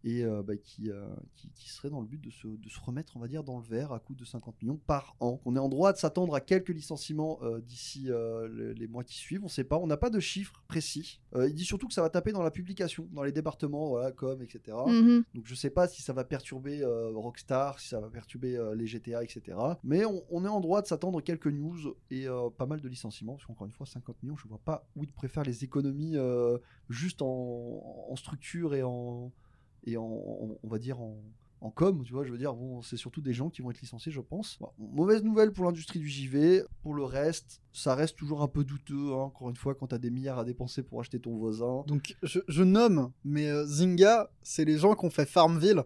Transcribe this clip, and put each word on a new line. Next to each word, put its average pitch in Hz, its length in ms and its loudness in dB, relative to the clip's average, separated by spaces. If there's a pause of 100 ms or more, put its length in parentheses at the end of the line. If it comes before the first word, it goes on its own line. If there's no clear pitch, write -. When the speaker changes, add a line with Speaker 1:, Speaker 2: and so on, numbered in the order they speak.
Speaker 1:
Et, 120 160 -2
euh, 107 200 -2
bah, 101 100 -6 (100)
qui, - 280 -8
euh, 101 160 -12 (280)
qui, - 200 -20
qui - 160 -20
serait - 180 -12
dans 143 140 -8
le 107 40 -8
but 139 140 -12
de 139 100 -16
se, - 160 -18
de 110 220 -12
se - 100 -16
remettre, - 380 -8
on 123 40 -14
va 120 60 -10
dire, 151 160 -8
dans 131 140 -10
le 120 80 -12
vert 117 260 -4
à 113 100 -8
coût - 140 -14
de 123 120 -16
cinquante 113 340 -12
millions 131 260 -4
par 143 320 -2
an. 123 280 -2
On 123 100 2
est - 20 4
en 135 120 2
droit 180 240 6
de - 20 -2
s'attendre 175 380 0
à 139 80 0
quelques 190 260 4
licenciements, 156 760 -4
euh, 117 200 -4
d'ici, 123 480 -10
euh, 113 360 -2
le, 113 280 -8
les 113 120 -8
mois 117 160 -8
qui - 140 -12
suivent. - 260 -8
On 196 60 -8
sait - 160 -2
pas, 156 140 0
on 175 80 0
n'a 151 100 2
pas 240 140 2
de 220 100 2
chiffres - 480 -8
précis. - 540 -6 (120)
Euh, 127 140 4
il 147 60 0
dit 165 100 -4
surtout 208 240 -4
que - 60 -8
ça 190 80 2
va 160 80 2
taper 180 220 0
dans 196 100 0
la 160 80 2
publication, 180 600 -6
dans 147 100 -6
les 139 100 0
départements, 151 560 -2
voilà, 127 240 0
com, 131 300 -4
et 120 100 -12
cetera. 113 340 -6
Speaker 2:
Mhm. 233 460 8
Speaker 1:
Donc 113 140 -10
je 120 80 -12
sais 135 160 -2
pas 180 180 4
si - 140 -10
ça 143 100 -6
va 127 120 -2
perturber, 139 580 -6
euh, 117 320 0
Rockstar, 131 680 -2
si - 80 -14
ça 117 100 -6
va 110 120 -8
perturber, 123 480 -6
euh, 107 160 -2
les 113 120 -2
G 110 140 -6
T 117 140 -8
A, 117 100 -2
et 113 40 -8
cetera. 117 560 -4
Mais 160 200 2
on, 202 260 -2
on 175 140 -2
est 196 40 -2
en 214 120 0
droit 185 220 2
de 202 40 -10
s'attendre 175 360 -2
quelques 170 240 -4
news 151 480 -4 (160)
et, 131 180 -6
euh, 123 220 -2
pas 123 160 -4
mal 151 160 -6
de 131 60 -10
licenciements, 120 480 -10
parce 139 100 -20
qu'encore 104 220 -12
une 110 40 -12
fois, - 140 -14
cinquante - 360 -14
millions, 143 140 -8
je 113 120 -18
vois 107 140 -14
pas - 240 -6 (100)
où 143 80 -6
ils 135 80 -12
préfèrent 139 320 -6
les 123 200 -4
économies, 143 540 -2
euh, 123 400 2 (320)
juste 139 320 -4
en, 120 600 -4 (280)
en 131 60 -6
structure 160 580 -6
et 135 80 2
en, 123 500 -6 (540)
et 117 120 -2
en, 113 40 -4
en, 110 460 -8 (140)
on 107 60 -12
va 110 100 -4
dire 120 200 -6
en, 113 160 -10 (460)
en 110 100 -10
com, 170 360 2
tu 120 80 -12
vois, 139 100 -4
je 127 80 -8
veux 120 60 -8
dire, 135 160 -4
bon, 123 260 -10
c'est 120 160 -10
surtout 123 240 -10
des 135 140 0
gens 135 160 -2
qui - 100 -14
vont 127 100 -6
être 113 120 -10
licenciés, 120 280 -10
je 143 120 -6
pense. 208 360 -10
Bon, - 200 -12
mauvaise 156 440 4
nouvelle 214 300 6
pour 185 140 0
l'industrie 175 320 -2
du 151 100 -4
J 139 180 -6
V. 156 360 8 (200)
Pour 151 120 -4
le 143 100 -2
reste, 139 560 -2 (100)
ça - 240 0
reste 151 220 2
toujours 147 240 -4
un 147 80 2
peu 147 160 2
douteux, 139 480 -4
hein, 131 120 0
encore 135 260 -8
une 120 60 -8
fois, 139 180 -4
quand 135 140 -8
t'as 123 100 -4
des 120 120 -2
milliards 131 280 -4
à 120 80 -2
dépenser 123 360 -6
pour 120 180 -8
acheter 120 200 -6
ton 117 160 -6
voisin. 113 500 -2
Speaker 3:
Donc, 147 360 -2
je, 175 260 0
je 156 140 4
nomme, 185 500 6 (140)
mais, 147 240 0
euh, 147 160 0
Zynga, 185 640 8 (100)
c'est - 240 0
les 151 140 6
gens 196 160 8
qui 208 100 0
ont 170 60 2
fait 147 160 4
Farmville. 170 600 8